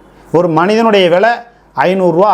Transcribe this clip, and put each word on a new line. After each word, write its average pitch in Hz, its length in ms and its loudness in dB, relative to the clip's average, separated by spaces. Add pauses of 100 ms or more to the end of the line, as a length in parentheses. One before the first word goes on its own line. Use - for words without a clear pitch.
(380)
ஒரு 175 100 0 (100)
மனிதனுடைய 208 560 0
விலை 202 180 2 (560)
ஐந்நூறு 180 300 -2
ரூபா, 202 160 2